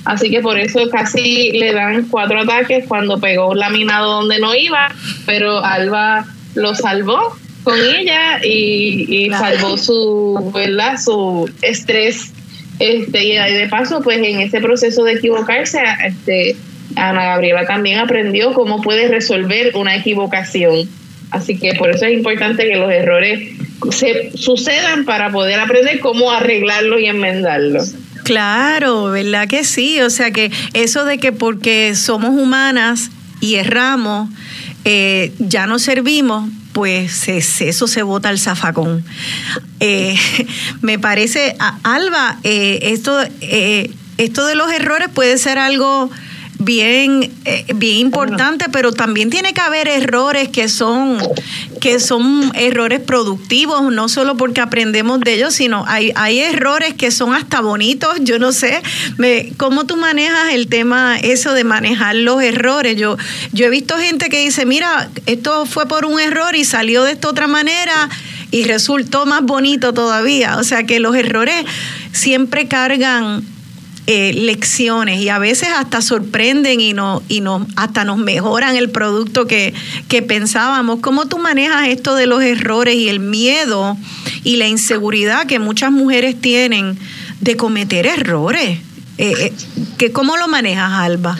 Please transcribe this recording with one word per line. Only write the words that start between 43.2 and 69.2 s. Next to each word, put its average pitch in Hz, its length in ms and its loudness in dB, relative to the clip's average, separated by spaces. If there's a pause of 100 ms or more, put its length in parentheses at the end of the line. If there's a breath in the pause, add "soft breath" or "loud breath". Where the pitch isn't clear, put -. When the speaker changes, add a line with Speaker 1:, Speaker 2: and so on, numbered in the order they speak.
Speaker 2:
eh, 208 480 0 (280)
esto 233 280 0
de 302 100 0
los 320 160 0
errores 311 420 0
puede 254 240 4
ser 269 200 0
algo 269 520 2 (480 loud breath)
bien, 247 760 2 (100)
eh, 285 220 -4 (100)
bien 214 220 2
importante, 269 760 0
pero 247 220 2
también 220 360 0
tiene 370 240 0
que 370 60 -2
haber 311 300 0
errores 269 580 2
que 233 220 0
son, 247 480 0 (640 loud breath)
que 247 180 4
son 262 560 2
errores 240 460 2
productivos, 247 880 2
no 220 160 0
solo 277 300 0
porque 247 240 0
aprendemos 233 580 0
de 240 140 2
ellos, 262 200 2
sino 226 320 0
hay, 220 300 0
hay 220 240 2
errores 311 540 0
que 240 180 0
son 247 220 0
hasta 277 260 0
bonitos. 233 640 0
Yo 247 180 2
no 254 140 2
sé, 262 280 0 (360 loud breath)
me, 233 400 2
¿cómo 269 280 0
tú 330 120 -4
manejas 320 560 0
el 240 140 0
tema, 240 500 2
eso 262 360 0
de 254 120 2
manejar 220 500 2
los 240 260 2
errores? 247 540 2
Yo, 208 220 0 (340 loud breath)
yo 226 140 2
he 240 40 6
visto 277 280 0
gente 339 320 0
que 285 160 0
dice, 277 200 0
"Mira, 302 440 0 (160)
esto 294 400 0
fue 302 240 -4
por 311 160 0
un 311 160 0
error 320 340 0
y 294 80 2
salió 233 400 2
de 269 80 2
esta 302 160 -4
otra 294 200 0
manera", 311 640 0 (420 loud breath)
y 233 120 0
resultó 269 600 0